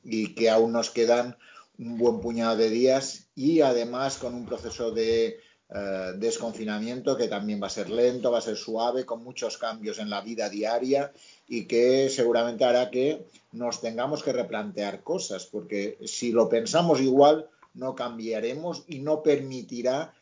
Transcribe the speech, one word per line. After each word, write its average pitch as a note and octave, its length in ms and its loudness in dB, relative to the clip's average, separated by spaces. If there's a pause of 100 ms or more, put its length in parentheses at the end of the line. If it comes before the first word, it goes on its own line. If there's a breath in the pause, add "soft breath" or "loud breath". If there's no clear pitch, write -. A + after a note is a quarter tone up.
y A2 300 -4
que A2+ 160 2
aún A2+ 220 6
nos A2+ 180 0
quedan A#2+ 480 2 (400 soft breath)
un A#2 200 -8
buen A2+ 240 2
puñado A#2 360 0
de A2+ 140 4
días C3 640 2
y D#3 260 4
además B2+ 560 0
con B2 160 -6
un B2 140 -10
proceso A#2 440 -6
de, A2+ 480 2 (300 loud breath)
eh, F#2+ 460 -6
desconfinamiento A2+ 1040 -2
que A#2 100 0
también G2+ 340 -4
va G2 60 -4
a F#2+ 40 -8
ser F#2+ 180 -6
lento, A#2+ 420 2
va A#2 80 2
a - 20 0
ser A2 140 -6
suave, A#2+ 500 -2
con A#2 180 -8
muchos B2 340 -8
cambios A2 420 -8
en G#2+ 100 -8
la G2+ 120 -4
vida A2 280 -4
diaria B2 640 0 (360 soft breath)
y A#2 180 -6
que B2+ 440 4
seguramente A#2 560 2
hará B2 240 4
que C3+ 360 0 (260 soft breath)
nos A#2 300 -6
tengamos B2 420 -4
que C3+ 100 0
replantear G#2 720 -4
cosas, D3 420 -6
porque G2+ 600 -6
si A#2 260 -4
lo A2 180 4
pensamos C#3 520 2
igual, C#3+ 460 6 (260 soft breath)
no C3 220 -8
cambiaremos A#2+ 920 -6
y D3 120 -10
no D3+ 240 -2
permitirá C3 1000 -2